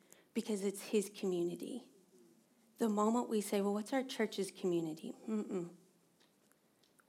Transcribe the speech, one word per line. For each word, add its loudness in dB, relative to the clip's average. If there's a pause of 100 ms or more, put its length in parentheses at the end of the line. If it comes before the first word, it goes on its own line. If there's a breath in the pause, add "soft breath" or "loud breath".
(340 loud breath)
because -2
it's -2
his 2
community. -2 (920)
The 4
moment 4
we 2
say, 2
"Well, 2
what's -4
our 2
church's -2
community?" -2 (100)
Mm-mm. -2 (1400)